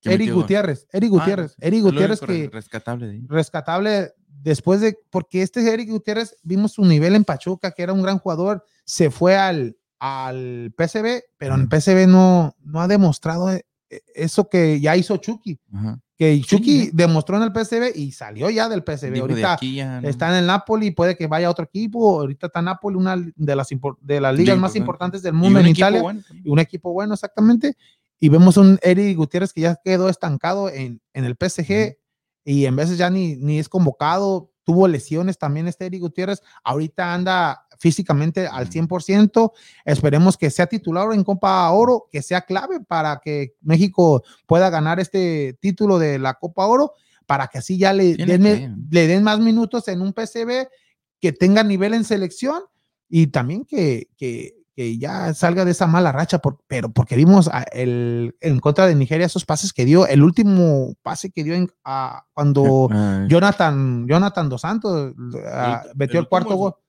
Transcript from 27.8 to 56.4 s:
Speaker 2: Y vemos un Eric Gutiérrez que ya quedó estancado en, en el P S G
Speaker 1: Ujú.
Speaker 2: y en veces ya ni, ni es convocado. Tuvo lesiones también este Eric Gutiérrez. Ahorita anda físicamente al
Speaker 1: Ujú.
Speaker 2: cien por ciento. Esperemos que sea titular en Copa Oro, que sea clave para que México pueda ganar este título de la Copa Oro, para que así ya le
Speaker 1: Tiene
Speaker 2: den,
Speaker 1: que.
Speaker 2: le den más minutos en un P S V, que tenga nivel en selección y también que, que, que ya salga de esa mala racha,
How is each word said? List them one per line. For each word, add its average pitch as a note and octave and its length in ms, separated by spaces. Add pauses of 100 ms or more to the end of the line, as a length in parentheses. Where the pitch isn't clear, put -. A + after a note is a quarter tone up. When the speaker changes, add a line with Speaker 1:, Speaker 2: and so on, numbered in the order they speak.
Speaker 2:
Y D#3 80
vemos E3+ 280
un F#3+ 260
Eric F#3 340
Gutiérrez D#3+ 360
que - 100
ya E3+ 200
quedó F#3 260
estancado F3+ 640
en, B2+ 300 (140)
en C3+ 100
el B2 120
P F3+ 100
S F3+ 200
G G#3 220
Speaker 1:
Ujú. - 80 (480)
Speaker 2:
y C#3 220
en C3 100
veces E3+ 220
ya F3+ 120
ni, F3+ 260
ni D3 220
es D3 100
convocado. F3+ 840 (120)
Tuvo F#3 260
lesiones E3 480
también D#3 320
este F3+ 160
Eric F#3 160
Gutiérrez. F#3 400 (220)
Ahorita D#3 500
anda F3+ 540 (120)
físicamente E3 680
al B2+ 160
Speaker 1:
Ujú. F3 100
Speaker 2:
cien E3 140
por F3 160
ciento. G#3+ 500 (320)
Esperemos D3+ 540
que D#3 100
sea F3 180
titular F#3+ 460
en G#3 100
Copa F#3+ 480
Oro, A3+ 400
que C#3+ 120
sea F3 200
clave D4+ 380
para D#3 420
que C#3+ 380
México E3 600 (240)
pueda F3 240
ganar E3 300
este E3 600
título G3 380
de D3 200
la C3 160
Copa F3+ 320
Oro, C4+ 260 (340)
para C#3 220
que C#3 100
así F#3 180
ya F#3+ 160
le F#3 220
Speaker 1:
Tiene F3 240
Speaker 2:
den, D#3 500
Speaker 1:
que. D#3 60
Speaker 2:
le E3+ 120
den F#3 160
más G#3+ 160
minutos A3+ 500
en F3+ 120
un F#3+ 140
P A3+ 80
S A3+ 240
V, B3+ 220 (520)
que F3 120
tenga G3 300
nivel G3+ 300
en A3+ 120
selección A3+ 580 (440)
y D#3+ 200
también C#3+ 400
que, D#3 500
que, A#2 380 (200)
que A#2 240
ya E3 360
salga F3 300
de F3 60
esa F3 160
mala E3+ 240
racha, D#3 300